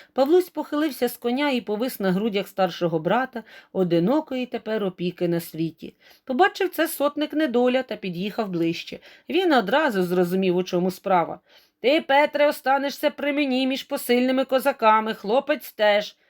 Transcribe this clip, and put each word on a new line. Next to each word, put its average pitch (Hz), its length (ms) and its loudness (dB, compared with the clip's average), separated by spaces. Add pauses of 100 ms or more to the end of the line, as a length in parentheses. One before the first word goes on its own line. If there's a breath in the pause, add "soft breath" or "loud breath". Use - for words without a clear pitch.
(120)
Павлусь 320 360 4
похилився 294 600 -4
з - 80 -8
коня 262 340 -2
і 254 100 0
повис 214 400 -4
на 190 120 2
грудях 196 360 -2
старшого 175 500 0
брата, 220 440 -2 (300 loud breath)
одинокої 208 720 0
тепер 220 380 -6
опіки 180 440 -4
на 170 120 0
світі. - 540 -8 (300 soft breath)
Побачив 359 440 0
це 330 200 -2
сотник 294 440 -2
Недоля 254 500 2
та 226 140 -8
під'їхав 196 520 -6
ближче. 165 500 -4 (300 loud breath)
Він 339 240 2
одразу 240 500 2
зрозумів, 180 540 0
у 185 60 2
чому 185 280 -2
справа. 170 500 -2 (400 soft breath)
«Ти, 285 200 4
Петре, 285 480 4
останешся 277 600 -2
при 285 220 -2
мені 269 340 0
між 262 160 -4
посильними 254 640 0
козаками, 226 680 2
хлопець 269 580 -2
теж». 208 440 2 (140)